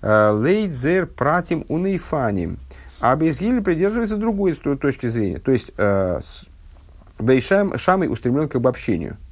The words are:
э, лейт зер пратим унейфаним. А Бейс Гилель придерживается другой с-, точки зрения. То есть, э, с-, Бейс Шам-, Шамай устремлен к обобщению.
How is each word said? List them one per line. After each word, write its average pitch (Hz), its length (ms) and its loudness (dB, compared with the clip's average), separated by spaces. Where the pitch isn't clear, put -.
э, 107 280 4
лейт 170 420 0
зер 156 340 0
пратим 170 600 -2
унейфаним. 139 880 -2
А 123 160 2
Бейс 156 240 0
Гилель 233 220 0
придерживается 202 540 0
другой 202 380 0
с-, 143 240 -2
точки 131 300 -2
зрения. 107 300 -2
То - 140 0
есть, - 240 0
э, 95 460 2
с-, - 240 -16
Бейс 123 260 4
Шам-, 196 320 2
Шамай 180 320 2
устремлен 131 400 -2
к - 60 -12
обобщению. 120 640 0